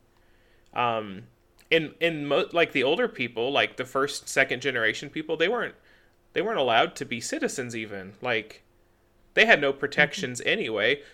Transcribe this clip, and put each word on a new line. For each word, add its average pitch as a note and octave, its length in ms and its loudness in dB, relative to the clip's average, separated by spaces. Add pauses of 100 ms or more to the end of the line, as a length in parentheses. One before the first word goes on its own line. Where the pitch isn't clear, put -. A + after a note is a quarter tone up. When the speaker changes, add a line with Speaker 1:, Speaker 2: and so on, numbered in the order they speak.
(760)
Speaker 1:
Um, A2 500 -2 (460)
in, D#3+ 300 2
in D#3+ 260 -2
mo-, C#3+ 260 0
like, E3 200 2
the C#3+ 100 0
older F3+ 260 2
people, A#2+ 440 -4
like, A2 240 0
the C3 80 -6
first, C#3 440 -4
second C3+ 340 0
generation B2 480 -2
people, D#3 260 -6
they D#3+ 120 2
weren't, G#3 260 -4 (580)
they - 100 -2
weren't G#3 160 -2
allowed B2+ 380 4
to - 80 -8
be A#2 160 -8
citizens B2 560 -6
even. G2+ 460 -10
Like, A2+ 400 -4 (720)
they G#3 120 6
had G#3+ 140 6
no C#3 120 2
protections C#3 680 0
Speaker 2:
Mm-hmm. - 80 -2
Speaker 1:
anyway. C3+ 540 0 (120)